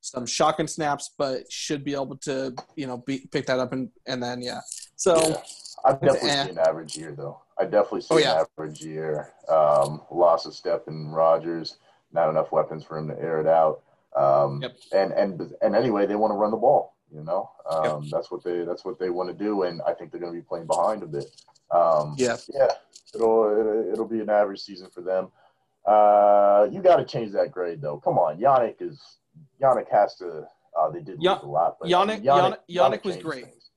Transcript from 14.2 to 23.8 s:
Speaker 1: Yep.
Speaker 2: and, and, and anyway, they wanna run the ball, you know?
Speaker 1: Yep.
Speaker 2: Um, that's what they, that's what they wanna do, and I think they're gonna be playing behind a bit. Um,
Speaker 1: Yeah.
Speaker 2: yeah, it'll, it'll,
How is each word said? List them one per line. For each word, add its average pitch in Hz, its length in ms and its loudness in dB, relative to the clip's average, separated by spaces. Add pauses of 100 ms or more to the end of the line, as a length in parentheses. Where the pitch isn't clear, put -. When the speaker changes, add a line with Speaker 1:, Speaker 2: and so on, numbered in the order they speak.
Speaker 1:
Yep. - 140 -10 (160)
Speaker 2:
and, 95 200 2
and, 92 400 -2 (100)
and 104 140 2
anyway, 107 300 2
they 104 100 -2
wanna 107 180 2
run 107 160 2
the 113 60 -2
ball, 127 400 2 (180)
you 76 80 -16
know? 85 280 -4 (200)
Speaker 1:
Yep. 78 220 0
Speaker 2:
Um, 73 180 -8
that's 80 200 -4
what 90 120 -10
they, 87 220 -4
that's 87 220 -8
what 90 120 -10
they 92 120 -4
wanna 90 240 -6
do, 101 300 -2
and 82 220 -6
I 85 60 0
think 85 180 -10
they're 85 100 -12
gonna 85 120 -8
be 85 80 -10
playing 82 260 -10
behind 95 360 -2
a 85 40 -12
bit. 71 200 -8 (440)
Um, 80 480 2
Speaker 1:
Yeah. 120 180 0 (120)
Speaker 2:
yeah, - 200 2 (460)
it'll, 113 300 4 (140)
it'll, 107 340 0